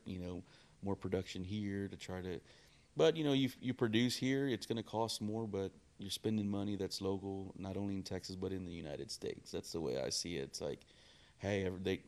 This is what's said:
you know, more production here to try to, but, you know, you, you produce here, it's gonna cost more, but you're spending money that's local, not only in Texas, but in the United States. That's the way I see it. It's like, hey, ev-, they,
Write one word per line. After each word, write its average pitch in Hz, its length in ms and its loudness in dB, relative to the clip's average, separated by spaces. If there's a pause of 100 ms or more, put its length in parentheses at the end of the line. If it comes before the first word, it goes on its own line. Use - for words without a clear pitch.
you 92 140 -6
know, 90 240 -4 (400)
more 98 140 0
production 95 480 -2
here 98 440 0
to 95 80 -12
try 92 260 -6
to, 90 180 -4 (560)
but, 156 200 8
you 156 80 0
know, 143 80 4
you, 135 180 6 (100)
you 123 140 0
produce 117 420 6
here, 135 320 2
it's 110 180 0
gonna 113 160 0
cost 110 400 0
more, 110 240 0
but 98 260 -2 (260)
you're 98 120 -8
spending 107 380 2
money 101 280 0
that's 95 260 -2
local, 95 560 -2
not 95 180 -4
only 101 180 0
in 95 80 -2
Texas, 95 340 -4
but 92 160 -2
in 92 120 -4
the 87 80 -6
United 73 380 -6
States. - 420 -6
That's - 200 -4
the 85 80 -2
way 67 200 0
I 60 80 0
see 87 280 -2
it. 67 80 0
It's - 160 -8
like, - 200 -2 (580)
hey, 98 280 2
ev-, 92 180 -2
they, 95 240 2